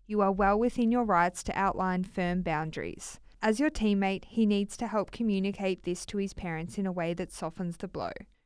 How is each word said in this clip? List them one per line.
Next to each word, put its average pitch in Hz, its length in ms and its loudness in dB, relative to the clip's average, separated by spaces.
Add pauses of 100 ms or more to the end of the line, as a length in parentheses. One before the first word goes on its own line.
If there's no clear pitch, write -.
you 208 140 2
are 196 100 4
well 196 260 4
within 233 340 2
your 240 140 2
rights 180 380 4
to - 140 -2
outline 185 460 0
firm 180 380 0
boundaries. 160 800 -4 (220)
As 220 180 2
your 302 100 4
teammate, 196 560 0
he 220 220 2
needs 202 300 0
to 233 100 -4
help 208 240 -2
communicate 196 720 0
this 175 240 -4
to 208 100 -6
his 196 160 -2
parents 170 460 -6
in 190 80 0
a 185 40 -2
way 175 220 -2
that 170 180 -6
softens 170 460 -6
the 196 100 -8
blow. - 240 -6 (340)